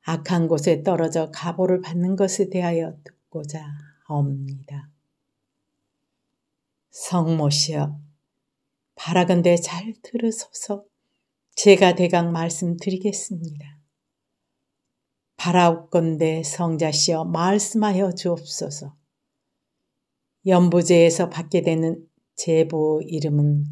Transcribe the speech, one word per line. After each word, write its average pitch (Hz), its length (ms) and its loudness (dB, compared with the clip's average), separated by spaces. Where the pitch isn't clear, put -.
악한 165 440 -2
곳에 156 340 2
떨어져 160 480 0
가보를 180 500 -2
받는 180 360 -2
것에 190 340 0
대하여 170 520 -4
듣고자 151 640 -14
합니다." 139 840 -6
"성모시여, 156 1080 -2
바라건대 175 600 2
잘 185 460 -8
들으소서. - 840 -6
제가 185 400 8
대강 175 380 0
말씀드리겠습니다." 170 1500 -6
"바라옵건대 165 1040 2
성자시여, 160 840 -2
말씀하여 190 880 0
주옵소서." 165 800 -8
연부제에서 175 800 4
받게 170 340 -4
되는 165 460 -2
제보 156 680 0
이름은 147 680 0